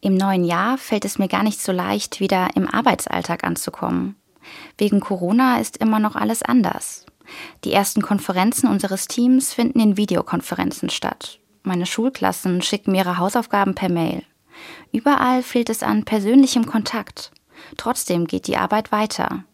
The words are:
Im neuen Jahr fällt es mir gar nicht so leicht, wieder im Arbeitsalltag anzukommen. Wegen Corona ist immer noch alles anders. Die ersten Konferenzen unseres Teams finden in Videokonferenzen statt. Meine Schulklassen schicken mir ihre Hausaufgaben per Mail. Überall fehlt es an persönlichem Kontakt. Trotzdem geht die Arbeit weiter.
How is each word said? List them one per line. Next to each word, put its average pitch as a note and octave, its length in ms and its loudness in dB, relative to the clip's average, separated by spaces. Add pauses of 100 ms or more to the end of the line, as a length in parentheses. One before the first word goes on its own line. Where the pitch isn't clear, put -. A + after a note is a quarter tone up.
Im G3 140 2
neuen F#3+ 280 2
Jahr F#3 360 0
fällt - 260 -2
es - 140 -6
mir G3 80 2
gar G3 160 0
nicht G#3+ 180 -2
so - 100 -2
leicht, F#3+ 480 -2
wieder F#3+ 360 2
im G3 120 2
Arbeitsalltag - 760 0
anzukommen. F3+ 720 -4 (600)
Wegen G#3 240 2
Corona A3 600 2
ist - 180 -6
immer A3 220 2
noch G#3+ 160 0
alles G#3+ 260 0
anders. - 640 0 (600)
Die - 60 -2
ersten G3+ 300 2
Konferenzen G3+ 680 0
unseres G3 400 0
Teams B3+ 460 2
finden A#3 260 2
in G#3+ 160 4
Videokonferenzen - 920 -2
statt. - 480 -8 (240)
Meine F3+ 240 -2
Schulklassen F#3+ 760 0
schicken G3+ 300 -2
mir F#3+ 100 2
ihre F3 160 -2
Hausaufgaben G3 560 0
per F#3+ 140 -2
Mail. E3 340 -2 (680)
Überall B3+ 520 2
fehlt A#3+ 260 0
es A#3 140 -4
an G#3+ 200 2
persönlichem A3+ 600 4
Kontakt. - 640 -4 (480)
Trotzdem - 480 -2
geht F#3 220 -6
die - 100 0
Arbeit G#3+ 340 0
weiter. G#3 520 -2 (100)